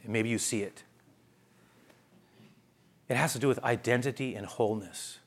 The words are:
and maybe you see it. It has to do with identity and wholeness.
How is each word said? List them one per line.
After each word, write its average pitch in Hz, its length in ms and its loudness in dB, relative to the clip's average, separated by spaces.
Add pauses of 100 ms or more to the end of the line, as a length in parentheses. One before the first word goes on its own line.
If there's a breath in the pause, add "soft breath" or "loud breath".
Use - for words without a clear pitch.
and 110 100 -6
maybe 113 160 2
you 117 100 2
see 104 240 0
it. - 200 -8 (2250 soft breath)
It 123 80 0
has 151 180 2
to 123 40 -4
do 139 100 4
with 123 140 2
identity 123 720 0
and 101 120 -8
wholeness. 107 800 -2